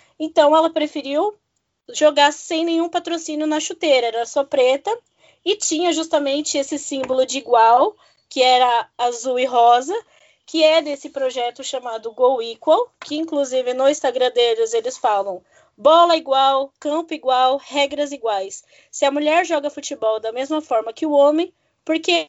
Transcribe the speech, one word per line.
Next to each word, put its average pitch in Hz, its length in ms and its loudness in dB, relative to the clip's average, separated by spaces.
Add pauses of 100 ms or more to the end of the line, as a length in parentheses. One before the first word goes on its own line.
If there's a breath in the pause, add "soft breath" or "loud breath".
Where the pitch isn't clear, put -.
(180 soft breath)
Então 311 380 2
ela 320 140 2
preferiu 302 640 -4 (580)
jogar 294 400 4
sem 320 320 -4
nenhum 330 240 0
patrocínio 330 580 -6
na 311 140 -2
chuteira, 277 480 0
era 226 180 -4
só 285 160 -2
preta, 269 480 0 (540 soft breath)
e 381 100 0
tinha 339 380 -2
justamente 302 680 -2
esse 277 200 -4
símbolo 262 460 -4
de 254 140 -6
igual, 240 560 4 (340 soft breath)
que 262 140 -2
era 247 460 4 (100)
azul 247 400 -4
e 254 60 0
rosa, 247 500 4 (500 soft breath)
que 320 200 0
é 311 180 4
desse 285 280 -10
projeto 254 520 -6
chamado 233 480 -10
Go 247 320 2
Equal, 311 460 0 (160)
que 294 120 -8
inclusive 269 580 -2
no 262 140 2
Instagram 254 440 0
deles 233 420 0
eles 233 240 -4
falam, 202 420 -2 (380 soft breath)
"Bola 330 380 6
igual, 269 640 0
campo 320 340 -4
igual, 254 500 0
regras 285 460 -4
iguais. 214 540 -6 (260 soft breath)
Se - 140 -2
a 277 80 2
mulher 302 340 0
joga 294 240 -4
futebol 226 480 -4
da 220 140 -8
mesma 277 280 -4
forma 226 320 -4
que - 140 -6
o 294 60 -2
homem, 302 400 2 (320)
por 320 160 -2
que 330 280 0